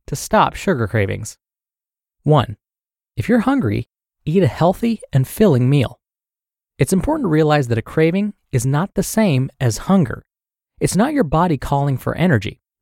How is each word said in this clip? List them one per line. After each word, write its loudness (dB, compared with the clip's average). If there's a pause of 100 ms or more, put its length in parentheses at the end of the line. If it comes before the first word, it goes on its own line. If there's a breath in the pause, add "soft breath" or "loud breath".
to -6
stop 0
sugar -2
cravings. -4 (840)
One, 2 (600)
if -4
you're 4
hungry, -2 (380)
eat 2
a 4
healthy 0 (140)
and 2
filling 2
meal. 0 (800)
It's 0
important 0
to -2
realize 2
that -2
a -4
craving -2 (180)
is -2
not -2
the -2
same 0
as -2
hunger. 0 (560)
It's -2
not 2
your 0
body 0
calling -2
for -6
energy. 0 (220)